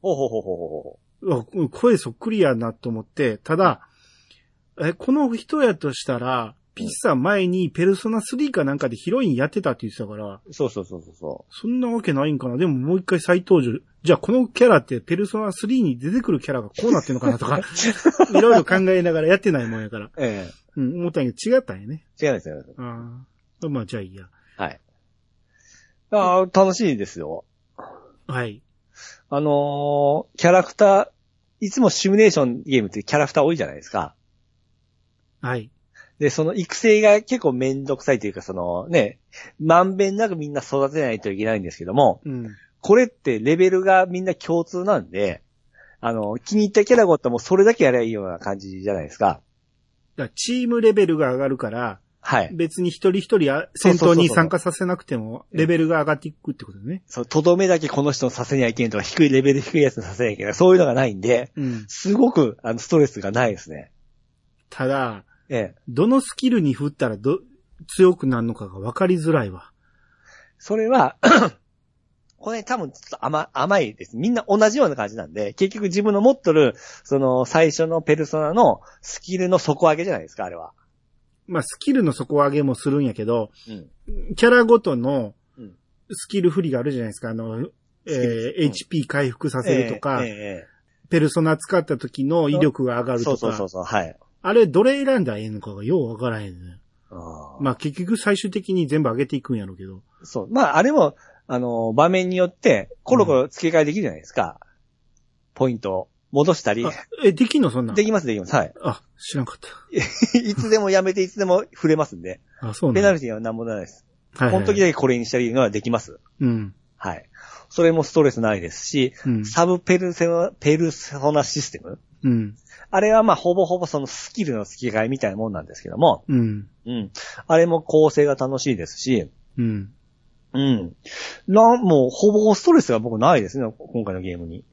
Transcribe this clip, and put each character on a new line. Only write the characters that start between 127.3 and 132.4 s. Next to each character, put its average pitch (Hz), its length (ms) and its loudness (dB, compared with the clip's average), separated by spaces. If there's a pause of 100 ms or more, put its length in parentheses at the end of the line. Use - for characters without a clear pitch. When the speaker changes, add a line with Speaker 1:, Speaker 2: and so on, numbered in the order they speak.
Speaker 1:
あ 160 100 4
れ 170 80 6
も 165 160 -2
構 156 280 4
成 147 140 2
が 143 120 2
楽 135 240 -4
し 139 120 -2
い 110 60 -2
で 85 100 -8
す - 100 -18
し。 113 320 -2 (280)
Speaker 2:
う 127 40 -4
ん。 107 300 -4 (640)
Speaker 1:
う 131 60 -2
ん。 113 360 0 (520)
な-、 226 300 6
も 160 300 4
う - 20 -2
ほ 208 220 2
ぼ 214 80 2
ほ 214 100 2